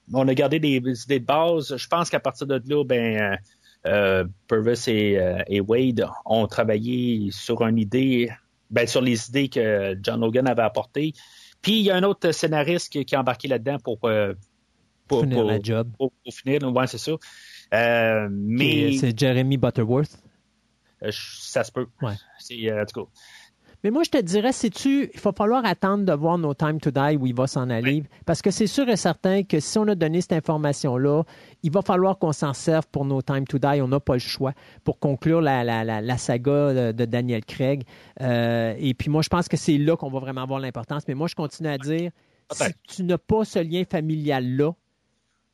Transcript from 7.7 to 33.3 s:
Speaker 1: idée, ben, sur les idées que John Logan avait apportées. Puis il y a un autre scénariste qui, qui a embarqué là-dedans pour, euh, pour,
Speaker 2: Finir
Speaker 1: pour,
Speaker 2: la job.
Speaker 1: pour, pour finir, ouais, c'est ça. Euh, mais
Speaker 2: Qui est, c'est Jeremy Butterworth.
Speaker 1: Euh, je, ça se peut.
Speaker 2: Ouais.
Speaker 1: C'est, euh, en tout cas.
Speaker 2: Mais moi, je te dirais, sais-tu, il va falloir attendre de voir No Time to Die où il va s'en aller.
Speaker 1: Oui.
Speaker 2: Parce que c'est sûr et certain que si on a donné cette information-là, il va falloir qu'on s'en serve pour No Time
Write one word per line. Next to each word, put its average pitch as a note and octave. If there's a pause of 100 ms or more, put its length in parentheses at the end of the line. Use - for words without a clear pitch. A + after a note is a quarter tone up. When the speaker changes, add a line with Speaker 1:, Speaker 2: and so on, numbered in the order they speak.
Speaker 1:
idée, A#2+ (400)
ben, A#2
sur A#2
les B2
idées C3+
que G#2
John A#2
Logan A#2
avait A#2
apportées. C#3+ (480)
Puis A3
il G#3+
y G3
a F#3
un F3+
autre F#3+
scénariste D#3
qui, C#3
qui -
a C3+
embarqué B2
là-dedans C3
pour, A2+
euh, G#2+ (720)
pour, B2+
Speaker 2:
Finir B2+
Speaker 1:
pour, A2+
Speaker 2:
la G#2+
job. A2+
Speaker 1:
pour, C3+ (140)
pour A#2+
finir, C#3+
ouais, B2+
c'est B2
ça. D3+ (600)
Euh, A2+
mais G#2+
Speaker 2:
Qui D3+
est, C#3
c'est B2+
Jeremy C3
Butterworth. B2 (840)
Speaker 1:
Euh, G#2
je, -
ça -
se -
peut. B2+ (140)
Speaker 2:
Ouais. G#2+ (220)
Speaker 1:
C'est, A2+
euh, G#2+
en -
tout G#2
cas. - (760)
Speaker 2:
Mais G3+
moi, C#4+
je -
te D#4
dirais, G#3
sais-tu, C4+
il -
va G#3
falloir A3+
attendre G3
de F3+
voir D#3+
No D#3
Time D#3
to C#3+
Die C#3
où B2+
il B2
va B2+
s'en B2+
aller. B2+
Speaker 1:
Oui. - (220)
Speaker 2:
Parce E3+
que G3+
c'est G#3
sûr C4+
et A3+
certain F#3+
que E3+
si -
on G#3+
a G#3
donné E3
cette -
information-là, D3 (400)
il D#3
va F#3+
falloir F#3+
qu'on D#3+
s'en C#3+
serve D#3+
pour C#3
No C3+
Time C#3